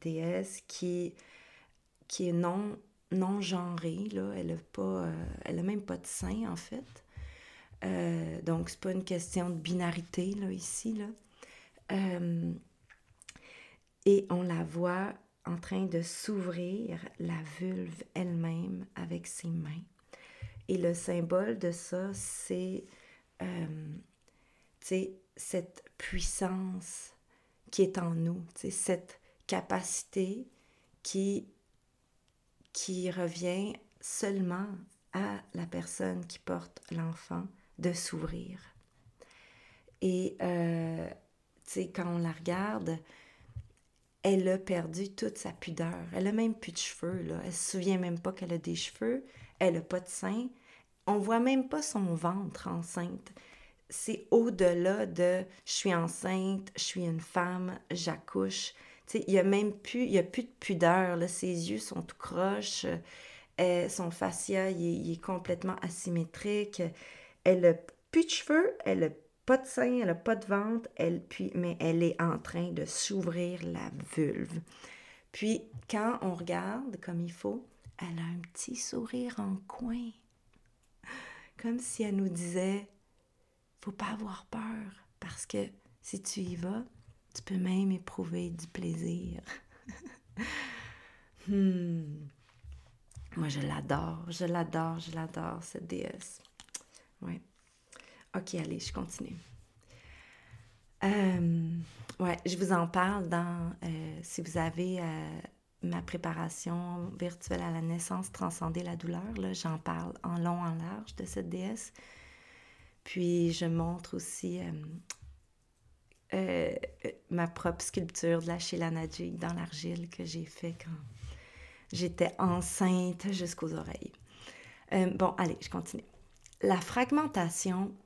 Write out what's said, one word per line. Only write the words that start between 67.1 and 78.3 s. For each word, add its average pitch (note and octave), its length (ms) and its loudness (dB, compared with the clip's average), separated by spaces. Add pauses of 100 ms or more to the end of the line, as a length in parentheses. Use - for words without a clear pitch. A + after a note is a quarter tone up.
Elle F#3 200 10
a E3+ 100 12 (360)
plus E4 140 6
de E4 60 -2
cheveux, E4+ 540 6
elle F#3+ 200 4
a D#3 60 4 (360)
pas C4 120 10
de C4 80 -10
seins, B3 360 2
elle G#3 80 4
a A3 60 4
pas A3+ 180 2
de A3+ 120 0
ventre, G#3+ 500 2
elle, F3 260 2
puis, F#3+ 320 -4
mais F3 240 0
elle E3 240 4
est E3+ 180 4
en E3 160 4
train E3+ 360 -4
de D#3 120 -2
s'ouvrir F3 800 0
la E3+ 300 -4 (240)
vulve. E3 440 0 (680)
Puis, A3 320 0 (260)
quand A3+ 320 2
on F#3 140 0
regarde F3+ 640 -2
comme E3+ 200 -2
il E3+ 100 -2
faut, G#3 340 -4 (340)
elle E3+ 200 -6
a E3 60 -2
un E3+ 160 -4 (120)